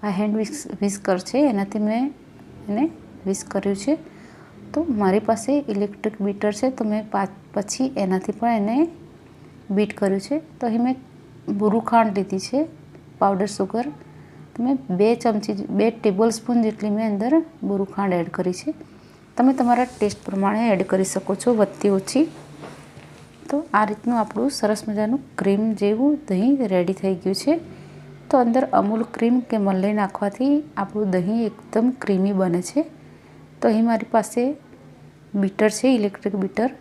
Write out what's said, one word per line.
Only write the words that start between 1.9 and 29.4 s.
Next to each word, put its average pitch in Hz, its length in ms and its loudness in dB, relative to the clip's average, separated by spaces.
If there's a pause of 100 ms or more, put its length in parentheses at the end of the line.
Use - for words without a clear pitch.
એને 214 160 0 (420)
વિસ્ક 196 220 -4
કર્યું 196 280 -2
છે. 262 180 0 (760)
તો - 60 -2 (220)
મારી 202 280 2
પાસે 220 240 0 (160)
ઇલેક્ટ્રિક 208 540 -4
બીટર 202 300 0
છે 233 180 -2
તો 262 140 -6
મેં 214 260 -2
પા-, 196 260 -4 (180)
પછી 202 320 -2 (100)
એનાથી 190 420 -2
પણ 233 220 0
એને 214 160 0 (920)
બીટ 208 260 2
કર્યું 196 240 2
છે. 277 160 -4 (220)
તો 254 80 -2
અહીં 233 160 0
મેં 254 140 0 (640)
બુરુ 214 200 2
ખાંડ 220 380 2
લીધી 190 200 -2
છે, 254 220 -2 (580)
પાવડર 196 280 2
સુગર. 208 400 -4 (680)
તો - 100 -12
મેં 262 140 0 (140)
બે 190 260 4
ચમચી 214 380 0
જ-, 190 160 -8
બે 202 200 4
ટેબલ 226 400 2
સ્પૂન 233 320 0
જેટલી 220 280 -2
મેં 220 220 0
અંદર 214 200 0 (300)
બુરુ 196 220 0
ખાંડ 196 280 -2
એડ 175 160 0
કરી 180 240 -2
છે. 302 220 -6 (640)
તમે 262 160 6
તમારા 247 360 2 (100)
ટેસ્ટ 202 260 -2
પ્રમાણે 196 380 0 (120)
એડ 185 120 0
કરી 190 180 2
શકો - 300 -2
છો, 247 200 2
વધતી 202 440 2
ઓછી. 269 280 2 (1200)
તો 277 80 0 (180)
આ 208 100 4
રીતનું 214 340 -2
આપણું 220 320 0
સરસ 214 380 -2
મજાનું 214 360 0 (140)
ક્રીમ 196 260 2 (100)
જેવું 226 540 2
દહીં 208 260 4 (120)
રેડી 185 340 2
થઈ 190 240 0
ગયું 190 200 0
છે. 294 100 4 (760)
તો 277 80 6
અંદર 247 240 4 (100)
અમૂલ 202 300 2 (120)
ક્રીમ 240 260 2